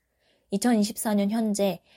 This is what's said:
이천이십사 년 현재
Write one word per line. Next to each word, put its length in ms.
이천이십사 640
년 160
현재 500